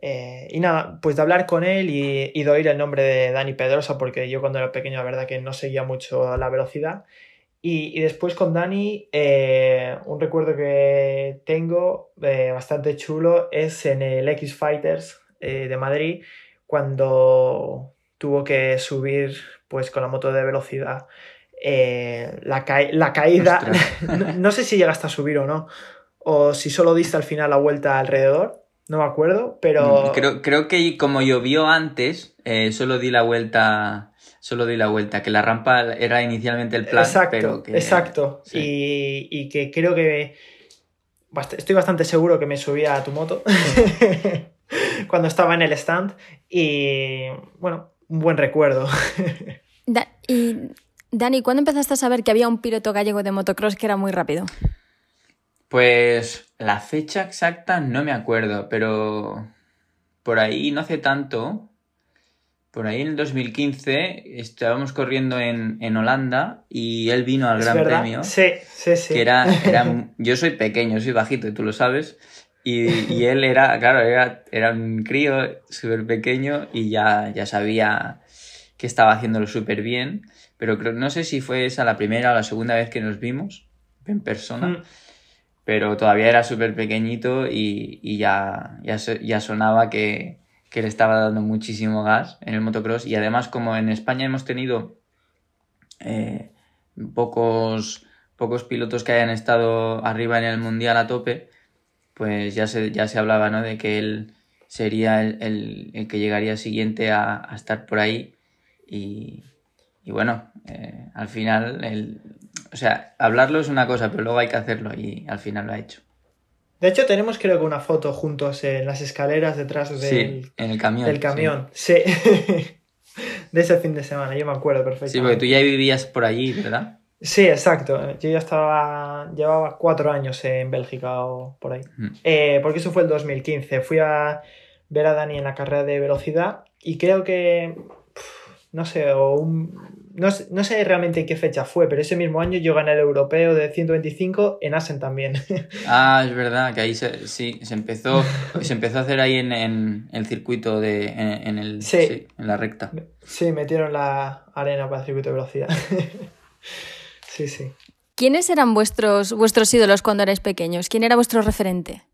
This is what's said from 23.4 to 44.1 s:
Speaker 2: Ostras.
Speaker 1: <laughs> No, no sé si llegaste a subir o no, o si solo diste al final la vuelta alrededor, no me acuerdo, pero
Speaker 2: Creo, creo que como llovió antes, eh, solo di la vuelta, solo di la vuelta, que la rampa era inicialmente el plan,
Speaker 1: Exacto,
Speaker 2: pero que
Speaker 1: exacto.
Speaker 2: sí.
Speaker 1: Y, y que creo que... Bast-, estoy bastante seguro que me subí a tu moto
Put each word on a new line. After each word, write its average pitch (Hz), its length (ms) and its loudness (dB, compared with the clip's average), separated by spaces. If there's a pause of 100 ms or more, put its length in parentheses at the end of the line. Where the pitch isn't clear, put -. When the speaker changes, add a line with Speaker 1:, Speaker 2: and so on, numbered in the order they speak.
Speaker 2:
Ostras. - 420 0
Speaker 1:
<laughs> 165 160 -2
No, 180 160 0
no 180 180 4
sé 233 120 0
si 220 140 2
llegaste 160 280 4
a 151 60 -2
subir 147 260 -2
o 139 80 0
no, 156 220 -4 (500)
o 147 380 4
si 143 160 -4
solo 165 240 6
diste 165 220 2
al 147 60 0
final 147 280 -2
la 139 60 6
vuelta 143 420 2
alrededor, 135 680 2 (220)
no 156 100 -4
me 156 60 2
acuerdo, 160 580 0
pero 143 540 6
Speaker 2:
Creo, 139 260 2
creo 151 260 2
que 170 300 2
como 139 240 2
llovió 131 460 4
antes, 156 760 0
eh, 110 280 0
solo 127 280 -2
di 123 120 -2
la 120 100 4
vuelta, 110 880 0 (280)
solo 120 260 -4
di 117 100 -2
la 110 120 2
vuelta, 104 360 -2
que - 60 -4
la 107 120 2
rampa 117 520 2
era 120 300 0
inicialmente 120 520 -2
el - 100 -2
plan, - 200 4
Speaker 1:
Exacto, 180 260 4
Speaker 2:
pero - 320 -2
que - 100 -10
Speaker 1:
exacto. 165 720 0
Speaker 2:
sí. - 160 -6
Speaker 1:
Y, 143 720 -4
y 139 180 -8
que 143 220 -4
creo 170 240 2
que... 151 400 0 (960)
Bast-, - 260 -8
estoy - 180 -6
bastante 180 300 2
seguro 165 340 4
que 147 80 -2
me 139 100 -4
subí 147 280 -2
a 139 180 0
tu 143 80 -8
moto 160 320 -6 (800)